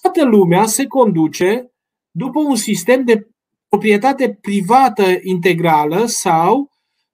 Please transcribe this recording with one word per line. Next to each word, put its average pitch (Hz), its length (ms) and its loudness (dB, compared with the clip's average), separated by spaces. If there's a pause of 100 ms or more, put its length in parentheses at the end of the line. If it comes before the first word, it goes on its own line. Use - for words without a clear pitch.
toată 370 240 0
lumea 196 400 4
se 269 200 -4
conduce 202 840 -2 (400)
după 269 280 -6
un 285 160 0
sistem 226 480 -2
de 226 240 0 (400)
proprietate 220 760 -2
privată 208 600 0 (180)
integrală 170 840 0
sau 202 680 0 (420)